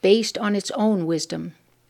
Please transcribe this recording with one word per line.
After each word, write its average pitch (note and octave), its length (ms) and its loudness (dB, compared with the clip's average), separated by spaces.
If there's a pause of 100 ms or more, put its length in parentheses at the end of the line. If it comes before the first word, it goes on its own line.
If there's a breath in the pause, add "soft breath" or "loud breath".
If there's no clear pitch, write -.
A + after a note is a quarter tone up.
based G#3+ 380 4
on G3+ 160 0
its - 160 -4
own G#3+ 340 0
wisdom, E3 480 -4 (360)